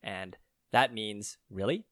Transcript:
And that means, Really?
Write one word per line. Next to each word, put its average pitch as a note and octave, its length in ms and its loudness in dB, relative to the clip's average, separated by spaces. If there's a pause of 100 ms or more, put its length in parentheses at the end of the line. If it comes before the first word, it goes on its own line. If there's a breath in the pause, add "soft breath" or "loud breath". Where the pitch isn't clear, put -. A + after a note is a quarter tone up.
And F#2+ 340 -8 (340)
that B2+ 220 6
means, G#2+ 440 -6 (120)
Really? G#2+ 420 0